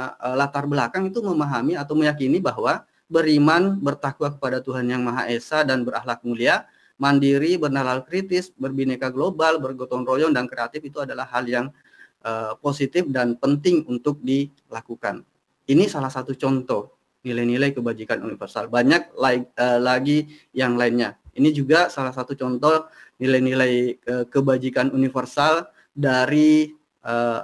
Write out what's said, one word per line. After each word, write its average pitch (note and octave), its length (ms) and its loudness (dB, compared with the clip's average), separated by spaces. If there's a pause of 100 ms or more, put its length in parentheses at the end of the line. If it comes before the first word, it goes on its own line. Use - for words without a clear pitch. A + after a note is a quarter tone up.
(220)
eh, B2+ 160 -4
latar C#3 320 -2
belakang D3 400 -2
itu F#3+ 120 -6
memahami D3+ 520 -2
atau D3+ 240 -2
meyakini D3 400 2
bahwa C3 480 -2 (240)
beriman, E3 720 4
bertakwa C#3+ 520 -2
kepada B2+ 280 -4
Tuhan B2+ 240 -4
Yang B2+ 160 -2
Maha B2 280 -2
Esa, A#2+ 360 -2
dan C3 160 0
berakhlak A#2 400 -6
mulia, A#2+ 440 0 (300)
mandiri, C#3 640 2
bernalar C3+ 480 -2
kritis, F#3 500 -4
berbineka C3 540 -4
global, D#3+ 480 0
bergotong B2+ 480 -6
royong, D3 260 2
dan B2+ 160 0
kreatif B2 320 -8
itu D3 220 -10
adalah B2+ 260 -8
hal B2 160 -4
yang, B2 240 -2 (560)
eh, A2+ 380 -6
positif C#3+ 500 0
dan B2 240 0
penting D3+ 480 2
untuk B2 400 -4
dilakukan. A#2+ 960 -4 (480)
Ini F3 240 6
salah C3+ 160 -4
satu C3 300 -8
contoh B2+ 580 -2 (240)
nilai-nilai B2 560 0
kebajikan A2+ 480 -4
universal. G#2 480 -8
Banyak C3 460 2
lai-, B2 260 2
eh, B2 380 0
lagi C3 360 2 (380)
yang B2 240 0
lainnya. A#2 380 0 (180)
Ini D3 160 4
juga D3 400 2
salah C3 240 -6
satu C3 160 -6
contoh C3+ 560 0 (320)
nilai-nilai, C3 540 2 (260)
eh, B2 320 -4
kebajikan C3 640 2
universal C3+ 720 0 (240)
dari, D3+ 800 4 (320)
eh, A#2 400 0